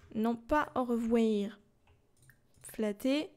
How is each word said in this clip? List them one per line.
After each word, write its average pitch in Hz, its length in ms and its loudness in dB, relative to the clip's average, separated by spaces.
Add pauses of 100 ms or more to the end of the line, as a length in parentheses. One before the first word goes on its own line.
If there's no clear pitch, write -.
(140)
Non, 226 220 0
pas 294 380 0
au 262 100 0
revoir. 226 720 0 (1040)
Flatter. 262 720 -2